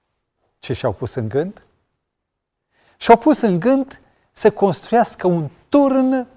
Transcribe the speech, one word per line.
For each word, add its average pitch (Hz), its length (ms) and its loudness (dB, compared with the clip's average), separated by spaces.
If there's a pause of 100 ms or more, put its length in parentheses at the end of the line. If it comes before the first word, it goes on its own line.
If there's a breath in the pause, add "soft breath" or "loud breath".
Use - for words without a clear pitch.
(580)
Ce - 140 -8
și-au 117 200 -4
pus 104 220 -10
în 110 140 -6
gând? 156 340 -6 (1300)
Și-au - 200 4
pus 294 240 2
în 180 200 0
gând 262 400 -2 (360)
să - 140 2
construiască - 760 -2
un 170 240 -2 (180)
turn 262 580 2 (100)